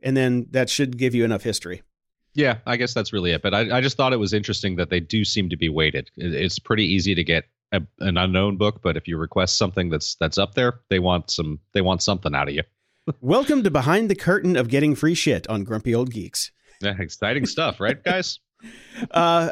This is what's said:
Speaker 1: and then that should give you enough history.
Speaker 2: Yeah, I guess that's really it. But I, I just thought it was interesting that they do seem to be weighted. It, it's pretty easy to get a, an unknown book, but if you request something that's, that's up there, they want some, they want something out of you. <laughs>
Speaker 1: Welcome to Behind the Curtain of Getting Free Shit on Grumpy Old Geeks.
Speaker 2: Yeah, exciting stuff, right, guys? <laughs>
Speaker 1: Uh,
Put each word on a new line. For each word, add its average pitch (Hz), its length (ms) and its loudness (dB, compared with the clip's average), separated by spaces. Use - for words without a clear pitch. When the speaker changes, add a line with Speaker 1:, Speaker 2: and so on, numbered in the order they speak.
Speaker 1:
and 131 140 2
then 123 340 2
that 131 180 2
should 127 280 0
give 123 180 0
you 117 80 4
enough 113 200 0
history. 90 400 -6
Speaker 2:
Yeah, 131 320 2
I 123 100 0
guess 120 180 -2
that's 113 200 -4
really 87 180 0
it. 80 100 0
But 98 120 0
I, 110 240 2
I 127 40 2
just 127 140 -2
thought 131 160 2
it 123 60 2
was 104 160 0
interesting 101 420 -2
that 87 140 -2
they 90 100 0
do 101 240 -2
seem 95 280 -2
to 87 40 -4
be 80 140 0
weighted. 76 480 0
It, 87 160 -4
it's 85 260 -2
pretty 110 240 0
easy 92 320 2
to 85 80 0
get 82 220 0
a, 95 100 0
an 90 160 0
unknown 92 400 2
book, 104 240 0
but 82 160 0
if 76 100 -10
you 82 80 -4
request 85 420 0
something 92 320 0
that's, 78 260 -4
that's 80 220 -2
up 101 160 0
there, 123 360 0
they 95 100 2
want 90 320 0
some, 76 300 -4
they 101 60 2
want 92 240 2
something 95 320 -2
out - 140 0
of - 60 -6
you. - 80 -2
<laughs> - 300 -10
Speaker 1:
Welcome 262 420 2
to 190 80 2
Behind 160 380 2
the 196 60 2
Curtain 180 420 2
of 123 100 0
Getting 139 280 2
Free 160 200 2
Shit 120 320 0
on 107 160 -2
Grumpy 113 320 -2
Old 123 160 0
Geeks. 101 400 -8
Speaker 2:
Yeah, 101 180 -2
exciting 107 460 -4
stuff, - 340 -2
right, 113 240 -2
guys? 180 400 -2
<laughs> - 60 -20
Speaker 1:
Uh, 170 400 4